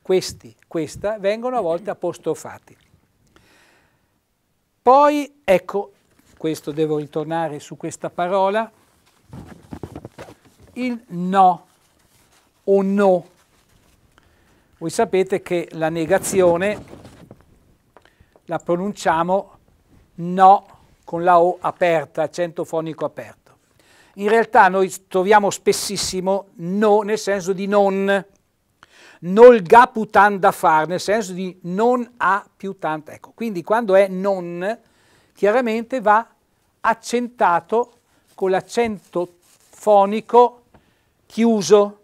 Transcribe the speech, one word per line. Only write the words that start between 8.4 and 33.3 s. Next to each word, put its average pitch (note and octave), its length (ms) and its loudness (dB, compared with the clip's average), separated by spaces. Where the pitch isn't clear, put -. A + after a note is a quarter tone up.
il B3 340 -6
no F3+ 580 0
o G3 160 2
no. G3 460 0
Voi E3 120 -10
sapete F#3+ 520 -2
che F3 300 -6
la D#3+ 160 -4
negazione F3+ 960 0
la D#3+ 160 -8
pronunciamo F3+ 1000 -4
no F#3+ 500 2
con E3+ 180 -8
la F3+ 160 4
O F3 220 0
aperta, D#3+ 640 -4
accento E3+ 420 -8
fonico D#3+ 400 -8
aperto. - 520 -16
In G3+ 120 -6
realtà A3 400 4
noi F#3+ 260 0
troviamo G3 420 2
spessissimo F#3+ 1040 -4
no G#3 480 0
nel G#3+ 140 -4
senso G3 360 -4
di G3 140 -6
non, G3 580 0
nol A3+ 360 8
ga A#3 260 6
putan G#3 520 2
da G3 120 4
far, D#3 360 0
nel F3 120 -6
senso G3+ 340 -4
di F3+ 300 -10
non A3+ 540 -2
ha F#3+ 280 -2
più G3 220 -14
tanta, D#3 360 -8
ecco, - 200 -20